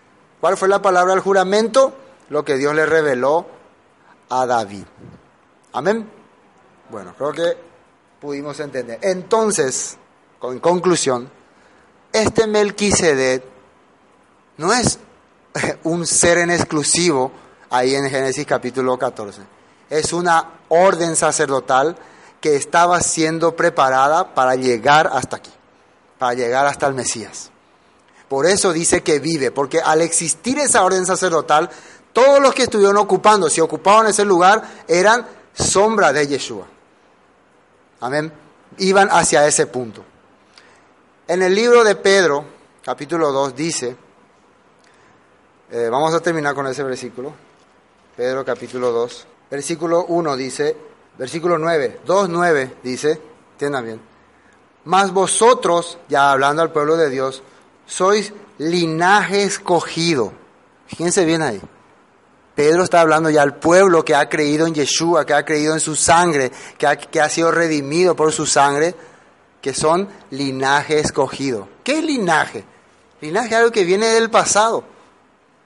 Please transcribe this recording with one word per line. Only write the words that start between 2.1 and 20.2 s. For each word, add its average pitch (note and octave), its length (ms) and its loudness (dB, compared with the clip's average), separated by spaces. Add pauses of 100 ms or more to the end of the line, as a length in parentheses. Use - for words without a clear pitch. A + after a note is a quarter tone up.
Lo D3 160 -4
que C#3+ 100 0
Dios C#3+ 180 -2
le D#3 120 2
reveló D3 600 0 (840)
a B2+ 160 -2
David. G#2 380 -4 (880)
Amén. G3+ 360 -4 (760)
Bueno, F#2+ 260 -16
creo C#3+ 180 -6
que D#3 260 -4 (600)
pudimos C#3+ 400 -10
entender. B2+ 440 -10
Entonces, F#3 960 -2 (400)
con B2+ 200 -10
conclusión, D#3 720 0 (800)
este A3 360 0
Melquisedec F3+ 960 0 (1120)
no E3+ 160 -2
es A#3+ 260 0 (540)
<laughs> D3+ 300 -6
un E3 240 -4
ser F3 320 2
en F3 140 0
exclusivo D3+ 760 -2 (380)
ahí B2+ 260 0
en C#3 140 -2
Génesis C3+ 380 -4
capítulo B2+ 520 -2
catorce. G#2+ 440 -8 (480)
Es D3+ 240 -4
una E3+ 380 0 (180)